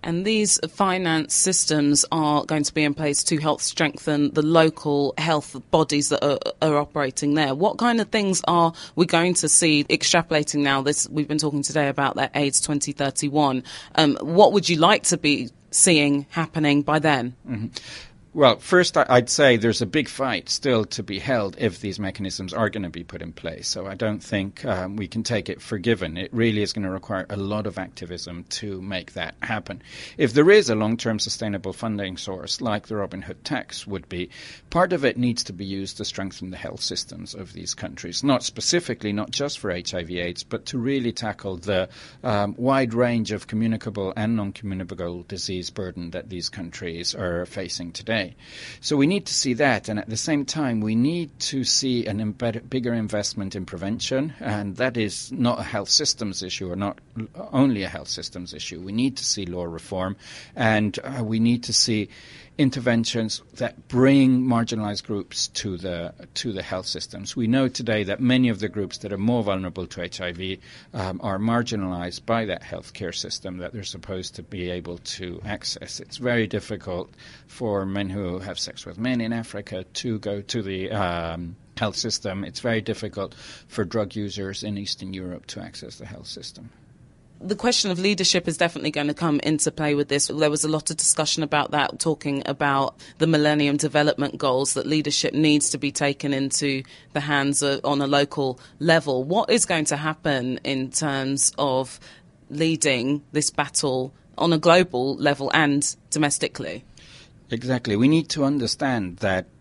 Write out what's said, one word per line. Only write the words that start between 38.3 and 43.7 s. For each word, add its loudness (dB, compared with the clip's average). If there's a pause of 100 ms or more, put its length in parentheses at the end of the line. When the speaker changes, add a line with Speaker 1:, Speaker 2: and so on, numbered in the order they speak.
Speaker 2:
specifically, -2
not -4
just -4
for -4
H -6
I -4
V -4
aids, -6
but -8
to -6
really 0
tackle -6
the, 0 (340)
um, 0
wide 2
range 2
of -6
communicable -2